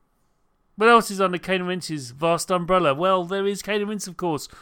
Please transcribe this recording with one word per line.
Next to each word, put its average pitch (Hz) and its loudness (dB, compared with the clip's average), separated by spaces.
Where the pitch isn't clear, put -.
what 214 4
else 233 6
is 190 -2
under 180 0
Cane 185 -2
and 180 -4
Rince's 160 -6
vast 160 -2
umbrella? 175 2
Well, 185 2
there 196 -4
is 202 -2
Cane 208 -4
and 208 -4
Rince, 208 -8
of 175 -16
course, 165 -2